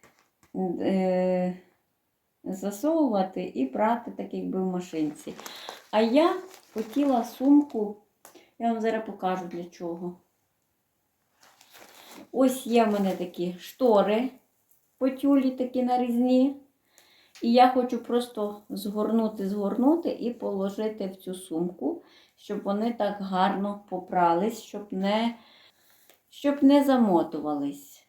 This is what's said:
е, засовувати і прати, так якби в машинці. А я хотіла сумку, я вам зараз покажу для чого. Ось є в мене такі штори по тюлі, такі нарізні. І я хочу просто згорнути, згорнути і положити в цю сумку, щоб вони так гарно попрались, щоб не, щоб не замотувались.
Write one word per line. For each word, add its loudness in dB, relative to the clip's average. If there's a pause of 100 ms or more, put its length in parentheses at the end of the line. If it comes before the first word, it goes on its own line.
(800)
е, 0 (880)
засовувати -2
і -2
прати, -2
так -10
якби -4
в 0
машинці. -6 (560)
А 2
я 4 (380)
хотіла 0
сумку, 2 (600)
я -2
вам -4
зараз -2
покажу -4
для -8
чого. -10 (2250)
Ось 2
є 4
в 0
мене 0
такі -6
штори 2 (680)
по 0
тюлі, 2
такі -4
нарізні. 2 (880)
І 2
я 8
хочу 0
просто -6
згорнути, -2
згорнути 0
і -4
положити -4
в -10
цю -12
сумку, -6 (340)
щоб -10
вони -2
так -2
гарно -2
попрались, 0
щоб -14
не, 0 (960)
щоб -2
не 8
замотувались. 0